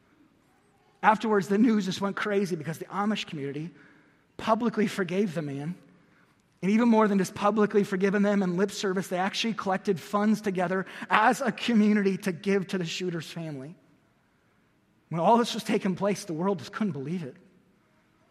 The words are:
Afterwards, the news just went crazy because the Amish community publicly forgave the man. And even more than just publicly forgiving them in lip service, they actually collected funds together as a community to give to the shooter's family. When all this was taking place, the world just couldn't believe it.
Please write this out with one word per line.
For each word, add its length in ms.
Afterwards, 460
the 100
news 280
just 160
went 160
crazy 400
because 220
the 60
Amish 420
community 420
publicly 520
forgave 480
the 60
man. 340
And 100
even 160
more 220
than 80
just 180
publicly 480
forgiving 380
them 200
in 140
lip 160
service, 380
they 80
actually 360
collected 460
funds 400
together 460
as 320
a 100
community 680
to 120
give 360
to 100
the 80
shooter's 440
family. 460
When 100
all 180
this 160
was 120
taking 320
place, 260
the 80
world 280
just 120
couldn't 220
believe 300
it. 120